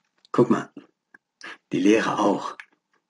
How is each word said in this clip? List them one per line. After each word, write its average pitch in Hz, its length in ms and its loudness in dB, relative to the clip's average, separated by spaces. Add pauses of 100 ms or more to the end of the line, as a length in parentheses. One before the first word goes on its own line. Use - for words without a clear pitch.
(340)
guck - 160 2
mal, 98 200 -2 (1040)
die - 80 -2
Lehre 98 400 2
auch. - 380 -2 (520)